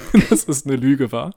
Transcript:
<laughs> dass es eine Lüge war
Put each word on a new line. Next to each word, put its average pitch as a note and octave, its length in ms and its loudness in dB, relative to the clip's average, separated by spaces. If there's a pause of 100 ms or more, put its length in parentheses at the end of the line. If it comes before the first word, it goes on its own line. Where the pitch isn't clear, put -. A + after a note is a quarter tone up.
<laughs> - 300 2
dass - 180 2
es C#3 160 -6
eine C#3 120 -2
Lüge C#3 360 0
war C#3 240 -8